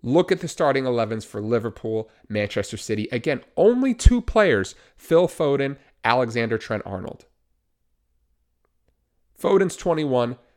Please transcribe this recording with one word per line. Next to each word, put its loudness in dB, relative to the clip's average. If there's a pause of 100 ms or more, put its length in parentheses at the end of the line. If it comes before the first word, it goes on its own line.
Look 0
at 0
the -10
starting -2
elevens -2
for -12
Liverpool, -4 (180)
Manchester -4
City. -4
Again, -4 (160)
only 4
two 4
players, 2 (200)
Phil 2
Foden, -2 (260)
Alexander 0
Trent -6
Arnold. -12 (2250)
Foden's 2
twenty-one, -2 (200)